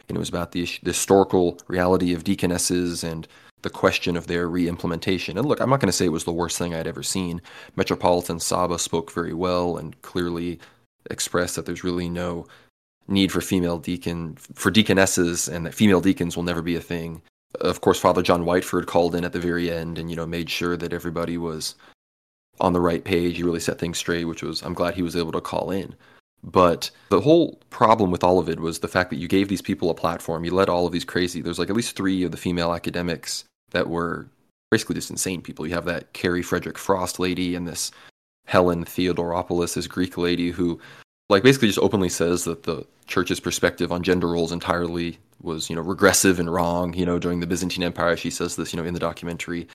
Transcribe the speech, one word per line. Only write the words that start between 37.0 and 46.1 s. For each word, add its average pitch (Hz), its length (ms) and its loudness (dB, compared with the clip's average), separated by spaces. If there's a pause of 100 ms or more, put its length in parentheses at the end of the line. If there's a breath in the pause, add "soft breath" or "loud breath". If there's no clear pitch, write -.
lady 90 360 0
and 87 120 -6
this - 240 -6 (540 loud breath)
Helen 90 400 4
Theodoropoulos, 87 880 -2
this 85 140 -4
Greek 92 300 -4
lady 87 340 0
who, 85 280 -2 (500 loud breath)
like, 98 140 6
basically 131 240 8
just 98 120 2
openly 95 300 4
says 85 360 0
that 85 180 -6
the 78 220 -4 (200)
church's 90 340 0
perspective 85 520 0
on 87 100 -2
gender 90 260 2
roles 85 240 0
entirely 85 680 -4 (220)
was, 80 280 -8
you 85 60 -6
know, 82 60 -6
regressive 92 580 4